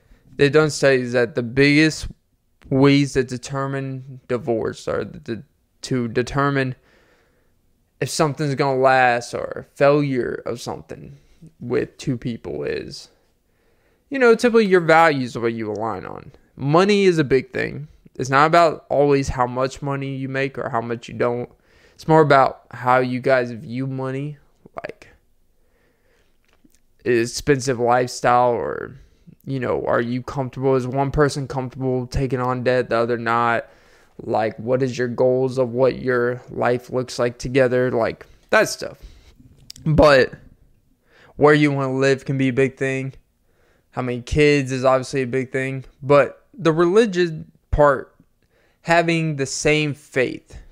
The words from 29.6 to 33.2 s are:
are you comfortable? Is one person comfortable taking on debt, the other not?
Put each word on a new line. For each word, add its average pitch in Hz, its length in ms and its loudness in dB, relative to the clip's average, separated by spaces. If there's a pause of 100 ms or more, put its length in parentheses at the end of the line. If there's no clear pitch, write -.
are 120 140 0
you 123 220 -6
comfortable? 131 540 -4
Is 123 100 -2
one 135 240 -4
person 143 380 -2
comfortable 127 580 -4
taking 131 340 -4
on 127 220 -4
debt, 127 260 0
the 113 80 0
other 117 220 0
not? 117 480 0 (560)